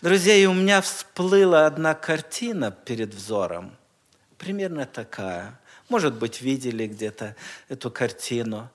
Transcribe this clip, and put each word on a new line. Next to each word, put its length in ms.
Друзья, 320
и 120
у 60
меня 280
всплыла 840
одна 300
картина 760
перед 420
взором, 600
примерно 480
такая. 720
Может 280
быть, 260
видели 460
где-то 500
эту 200
картину. 840